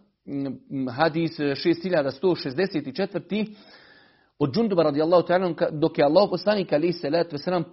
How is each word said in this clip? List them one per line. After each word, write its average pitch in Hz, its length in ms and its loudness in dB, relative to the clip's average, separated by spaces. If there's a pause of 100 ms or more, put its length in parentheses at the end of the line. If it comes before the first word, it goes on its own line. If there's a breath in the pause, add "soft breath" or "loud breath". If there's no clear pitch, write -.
(260)
m, 139 640 -8
hadis 156 420 0 (240)
šest 165 280 0
hiljada 160 280 0
sto 170 240 0
šezdeset 147 640 -4
četvrti, 196 580 -4 (840 loud breath)
od 139 160 0
Džunduba 196 280 2
radijallahu 156 460 4
ta'ala, 180 260 2
ka-, 160 160 0
dok 156 280 0
je 151 60 6
Allahov 170 260 6
poslanik 190 420 -2
alejhi 160 200 0
salatu 165 400 -2
vesselam 170 400 -4